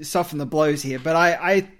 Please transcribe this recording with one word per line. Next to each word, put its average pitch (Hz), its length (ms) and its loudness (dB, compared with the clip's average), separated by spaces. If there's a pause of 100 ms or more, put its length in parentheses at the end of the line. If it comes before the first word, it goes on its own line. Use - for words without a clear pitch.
soften 165 360 -4
the 143 80 -4
blows 151 360 0
here, 135 160 -6
but 151 180 -2
I, 170 180 4
I, 190 340 0 (120)